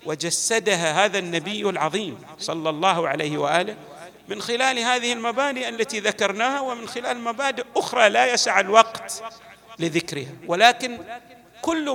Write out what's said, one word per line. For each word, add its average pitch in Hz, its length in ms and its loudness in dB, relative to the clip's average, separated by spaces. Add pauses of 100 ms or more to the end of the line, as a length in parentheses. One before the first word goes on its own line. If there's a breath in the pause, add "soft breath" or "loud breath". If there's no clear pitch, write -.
وجسدها 170 960 2
هذا 196 140 2
النبي 185 520 -2
العظيم 156 480 -4 (200)
صلى 160 320 -4
الله 170 380 2
عليه 151 300 -2
وآله، 170 380 0 (520)
من 202 140 -8
خلال 247 360 0
هذه 240 340 0
المبادئ 240 560 -2
التي 226 320 -4
ذكرناها، 214 600 0
ومن 240 280 -6
خلال 247 320 -4
مبادئ 240 440 -4 (120)
أخرى 240 320 6
لا 240 240 4
يسع 208 280 2
الوقت 214 600 4 (560)
لذكرها، 156 540 -4 (140)
ولكن 240 520 4 (640)
كل 311 320 0